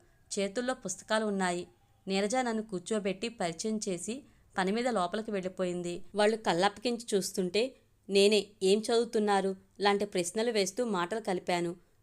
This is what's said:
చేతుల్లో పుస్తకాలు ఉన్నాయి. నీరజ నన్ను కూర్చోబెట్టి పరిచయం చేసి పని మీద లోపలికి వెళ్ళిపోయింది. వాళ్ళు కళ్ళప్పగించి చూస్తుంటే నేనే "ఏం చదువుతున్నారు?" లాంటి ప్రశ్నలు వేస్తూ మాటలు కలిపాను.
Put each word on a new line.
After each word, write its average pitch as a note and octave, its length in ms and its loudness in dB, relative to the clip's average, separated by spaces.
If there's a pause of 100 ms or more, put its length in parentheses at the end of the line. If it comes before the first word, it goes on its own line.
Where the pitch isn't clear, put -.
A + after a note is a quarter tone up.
(380)
చేతుల్లో A3 360 -2
పుస్తకాలు A3 500 -4
ఉన్నాయి. F#3 420 -2 (420)
నీరజ G3 280 0
నన్ను A#3 260 0
కూర్చోబెట్టి G3 680 -4
పరిచయం G#3 600 -4
చేసి G3 340 -6 (360)
పని F#3+ 140 2
మీద A#3+ 160 0
లోపలికి G#3+ 420 -2
వెళ్ళిపోయింది. F3+ 720 -4 (120)
వాళ్ళు G#3 220 4
కళ్ళప్పగించి G#3+ 800 0
చూస్తుంటే G3 600 0 (340)
నేనే G3+ 380 6 (160)
"ఏం F#3+ 160 6
చదువుతున్నారు?" G#3+ 800 2 (240)
లాంటి G3+ 240 2
ప్రశ్నలు G3+ 460 -2
వేస్తూ G#3+ 340 0
మాటలు G#3 360 -2
కలిపాను. F3+ 560 -2 (260)